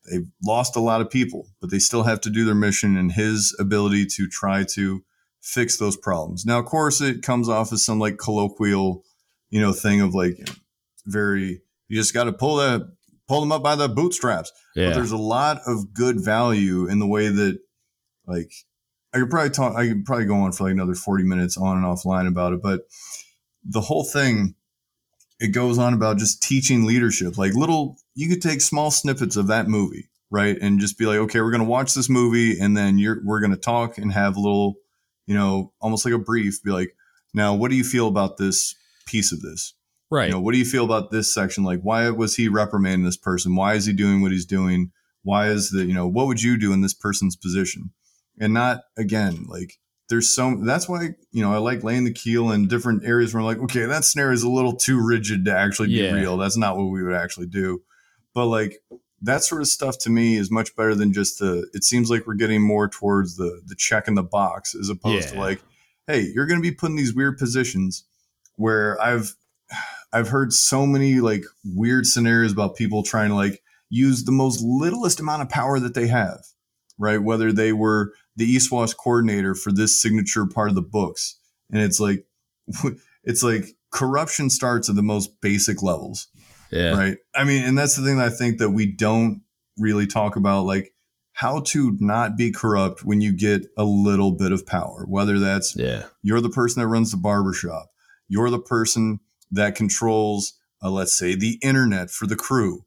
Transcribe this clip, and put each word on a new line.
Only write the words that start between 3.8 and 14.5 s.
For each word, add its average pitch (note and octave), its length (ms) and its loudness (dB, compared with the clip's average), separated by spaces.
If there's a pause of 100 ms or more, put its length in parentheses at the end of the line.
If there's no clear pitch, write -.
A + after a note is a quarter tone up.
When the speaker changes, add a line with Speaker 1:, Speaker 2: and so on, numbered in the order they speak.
Speaker 1:
to G2 200 -4
try G2 440 -2
to F#2+ 320 -4 (400)
fix - 340 -2
those G2+ 180 -2
problems. F2 480 -6
Now, A#2 140 2
of A#2+ 80 -2
course, D3+ 360 0
it C3 200 -2
comes A#2+ 260 0
off A2 240 0
as G#2+ 140 0
some, G#2+ 140 0
like, G#2+ 180 0
colloquial, G2+ 840 0 (480)
you G#2+ 100 2
know, G2+ 100 4
thing G2+ 300 2
of, F#2 140 2
like, F2+ 340 -2 (560)
very, G2 560 -2 (260)
you A2 120 -2
just G#2+ 160 0
gotta A#2+ 180 0
pull D3 220 0
the, C3 360 0 (360)
pull D3 140 0
them D3 100 0
up D#3 100 0
by D3 140 2
the D3 120 0
bootstraps. A#2+ 640 -2 (240)